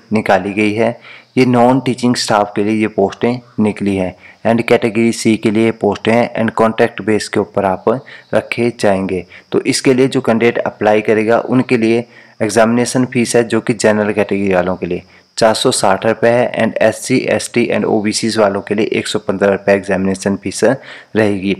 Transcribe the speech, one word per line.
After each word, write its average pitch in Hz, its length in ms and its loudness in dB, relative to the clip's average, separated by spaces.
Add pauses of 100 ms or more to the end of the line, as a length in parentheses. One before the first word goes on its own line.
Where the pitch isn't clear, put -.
(140)
निकाली 101 400 0
गई 104 200 0
है। 113 180 0 (460)
ये 127 80 4
non 123 340 4
teaching 120 360 -2
staff 104 400 0
के 104 80 0
लिए 107 180 0
ये 107 80 0
पोस्टें 117 500 -2 (200)
निकली 101 360 -2
हैं 92 200 -4 (300)
and 117 220 2
category 113 440 2
सी 110 260 0
के 113 140 0
लिए 113 200 2 (100)
पोस्टें 101 320 0
हैं 120 220 0
and 110 180 -2
contact 113 480 0
base 104 260 -2
के - 120 -2
ऊपर 98 260 -2
आप 92 200 -2 (480)
रखे 117 460 -2
जाएंगे। 95 460 0 (260)
तो - 120 0
इसके 131 300 0
लिए 131 140 4
जो 156 140 -2
candidate 117 360 2
apply 107 440 0
करेगा 110 380 2
उनके 127 380 0
लिए 113 280 0 (360)
examination 117 640 2
fees 120 300 -2
है, 120 80 4
जो 110 180 -2
कि 120 120 -2
general 107 400 0
category 98 400 -2
वालों 90 220 0
के 90 100 -8
लिए 87 180 -6 (340)
चार 110 160 4
सौ 127 180 0
साठ 98 340 0
रुपये 113 260 2
है 120 220 0
and 110 240 -2
एससी, - 400 0
एसटी - 560 -2
and 104 120 -2
ओबीसी 107 520 -2
वालों 101 240 2
के - 140 -4
लिए 110 180 0
एक 110 140 -2
सौ 107 120 -4
पन्द्रह 101 320 0
रुपये 98 240 2
examination 95 600 -2
फीस - 280 -6
रहेगी। 104 960 -2